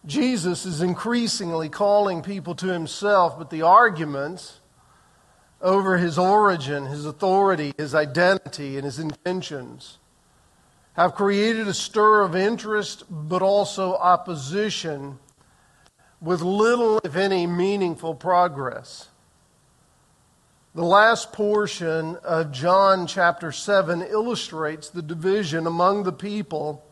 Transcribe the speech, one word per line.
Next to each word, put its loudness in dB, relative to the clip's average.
Jesus -2
is -4
increasingly -2
calling 2
people -8
to -6
himself, 0
but -14
the -4
arguments 2
over 2
his 0
origin, 2
his -10
authority, 0
his -6
identity, 0
and -8
his -8
intentions -8
have 2
created 0
a -4
stir 4
of 0
interest, -2
but -4
also 0
opposition, -2
with -2
little, 2
if -8
any, 0
meaningful -2
progress. -2
The -4
last 4
portion -2
of -2
John 4
chapter 0
seven 0
illustrates -4
the -10
division -2
among 2
the -4
people -8